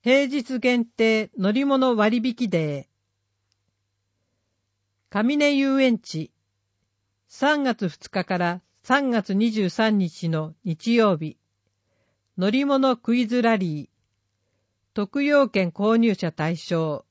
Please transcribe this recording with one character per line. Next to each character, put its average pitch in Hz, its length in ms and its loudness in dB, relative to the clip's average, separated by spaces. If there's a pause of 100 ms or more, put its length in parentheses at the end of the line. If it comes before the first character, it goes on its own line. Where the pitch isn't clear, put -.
平 269 240 4
日 262 320 -4
限 240 260 2
定 220 540 0
乗 196 140 0
り 254 120 0
物 262 320 2
割 220 280 2
引 226 260 -4
デ 151 380 -4 (2250)
ー。 - 0 -
上 240 260 0
根 294 160 4
遊 269 260 2
園 254 200 2
地。 - 320 -10 (960)
三 294 340 0
月 233 260 -2
二 - 220 -10
日 185 160 -4
か 185 140 -4
ら 175 220 -2 (200)
三 269 300 0
月 208 240 -2
二 226 160 0
十 214 180 -2
三 220 300 0
日 175 280 -4
の 160 360 -4
日 208 320 -2
曜 208 220 4
日。 156 200 -10 (1040)
乗 185 100 0
り 262 160 0
物 269 320 2
ク 233 180 -2
イ 247 120 0
ズ 240 160 0
ラ 226 140 2
リ 160 260 -4
ー。 - 60 -20 (1040)
特 220 280 -4
要 285 260 4
券 185 200 0
購 208 280 0
入 226 180 2
者 170 160 -4
対 160 240 -4
象。 160 560 -6